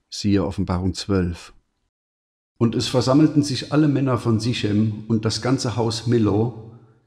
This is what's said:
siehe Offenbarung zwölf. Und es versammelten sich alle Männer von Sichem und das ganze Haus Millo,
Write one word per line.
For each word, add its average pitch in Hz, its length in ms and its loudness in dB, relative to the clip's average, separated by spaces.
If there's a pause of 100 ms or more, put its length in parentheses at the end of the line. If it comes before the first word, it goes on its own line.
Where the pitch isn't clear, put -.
siehe 101 340 0
Offenbarung 90 520 -2
zwölf. 90 580 -2 (1040)
Und 117 160 0
es 117 140 -2
versammelten 143 560 4
sich - 280 -6
alle 151 160 4
Männer 131 300 0
von 113 220 0
Sichem 107 680 -2
und 110 160 0
das - 200 -2
ganze 123 320 -2
Haus 117 320 -2
Millo, 113 680 0 (340)